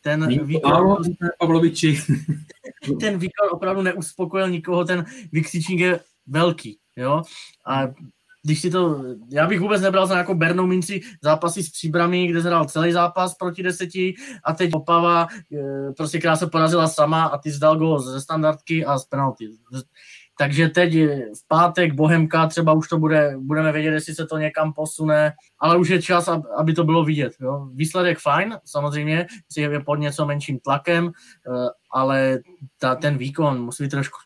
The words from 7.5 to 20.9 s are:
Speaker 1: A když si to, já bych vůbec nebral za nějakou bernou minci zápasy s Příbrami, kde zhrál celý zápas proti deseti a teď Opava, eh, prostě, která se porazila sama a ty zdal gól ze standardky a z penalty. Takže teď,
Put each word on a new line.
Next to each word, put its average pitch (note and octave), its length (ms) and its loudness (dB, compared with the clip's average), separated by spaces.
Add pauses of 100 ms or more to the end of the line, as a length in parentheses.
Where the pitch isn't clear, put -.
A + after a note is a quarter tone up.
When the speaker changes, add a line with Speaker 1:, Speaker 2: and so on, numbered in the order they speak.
Speaker 1:
A C3+ 220 -2 (560)
když D3+ 160 0
si F3+ 100 -2
to, D#3+ 340 0 (260)
já D3+ 160 2
bych F#3+ 140 0
vůbec G3+ 220 2
nebral F#3+ 240 4
za F#3+ 80 0
nějakou F3+ 200 0
bernou E3+ 320 2
minci F#3 340 -2 (220)
zápasy D#3+ 400 0
s - 80 -8
Příbrami, F3 560 0
kde E3+ 140 0
zhrál E3+ 240 2
celý D#3+ 280 0
zápas F3 420 0
proti F3+ 280 -8
deseti F#3 520 -4 (300)
a D#3+ 80 -2
teď E3 220 0
Opava, E3+ 540 2 (240)
eh, C#3 440 -6
prostě, D#3 220 -4
která D#3+ 180 2
se E3 100 -2
porazila D#3+ 420 2
sama D#3+ 360 2
a C#3 140 -2
ty D3+ 120 -8
zdal D#3 260 2
gól D#3+ 240 2
ze C3 200 -6
standardky D#3 640 -2
a C#3 140 0
z C3 60 -8
penalty. C3+ 460 -4 (880)
Takže D3 300 2
teď, E3+ 260 2